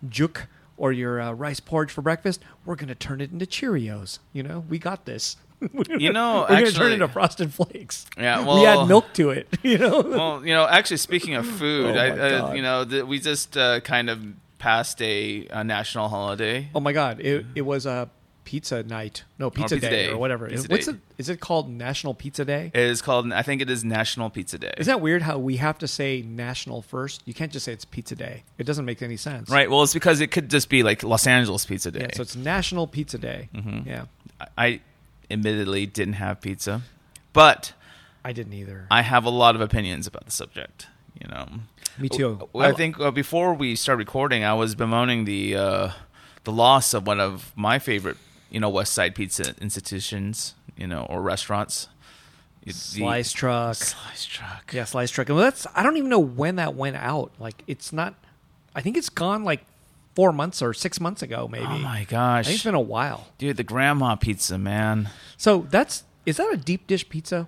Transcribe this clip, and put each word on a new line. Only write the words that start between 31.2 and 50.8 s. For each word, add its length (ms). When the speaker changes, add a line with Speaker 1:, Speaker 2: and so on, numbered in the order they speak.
Speaker 2:
Angeles 400
Pizza 240
Day. 120
Speaker 1:
Yeah, 140
so 60
it's 140
National 500
Pizza 320
Day. 380
Speaker 2:
Mm-hmm. 320
Speaker 1:
Yeah. 180
Speaker 2:
I, 60
I 240
admittedly 540
didn't 300
have 260
pizza, 400
but 420
Speaker 1:
I 100
didn't 200
either. 380
Speaker 2:
I 100
have 240
a 40
lot 260
of 60
opinions 440
about 200
the 60
subject, 560
you 80
know. 200
Speaker 1:
Me 120
too. 300
Speaker 2:
W-, 260
I 40
Speaker 1:
I 40
Speaker 2:
think, 260
uh, 100
before 440
we 220
start 220
recording, 460
I 100
was 220
bemoaning 500
the, 300
uh, 340
the 80
loss 420
of 140
one 120
of 360
my 240
favorite, 380
you 80
know, 100
West 240
Side 220
Pizza 460
institutions, 920
you 100